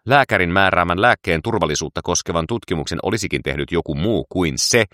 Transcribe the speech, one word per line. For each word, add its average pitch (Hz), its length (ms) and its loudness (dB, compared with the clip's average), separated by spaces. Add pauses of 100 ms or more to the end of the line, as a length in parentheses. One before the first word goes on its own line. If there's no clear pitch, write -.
lääkärin 107 440 2
määräämän 90 500 2
lääkkeen 98 420 2
turvallisuutta 82 640 -2
koskevan 82 420 -2
tutkimuksen 82 560 -6
olisikin 95 400 -2
tehnyt 71 300 -4
joku 82 220 -2
muu 85 340 0
kuin 82 300 -2
se, 117 360 2